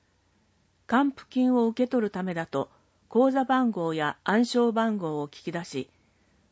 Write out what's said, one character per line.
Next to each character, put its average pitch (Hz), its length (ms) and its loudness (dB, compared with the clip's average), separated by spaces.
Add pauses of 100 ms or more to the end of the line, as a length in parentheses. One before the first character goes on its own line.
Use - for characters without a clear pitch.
(880)
還 277 240 2
付 - 200 -10
金 254 240 2
を 233 140 4
受 226 160 -2
け 240 60 0
取 240 140 0
る 202 60 -2
た 185 120 -6
め 185 120 -4
だ 165 100 -4
と、 - 260 -4 (380)
口 262 220 4
座 262 140 0
番 254 260 2
号 165 240 -2
や 151 300 -2
暗 214 200 4
証 240 280 2
番 220 260 0
号 156 240 -4
を 147 60 -6
聞 - 140 -20
き 170 100 -8
出 170 120 -6
し、 131 240 -8 (640)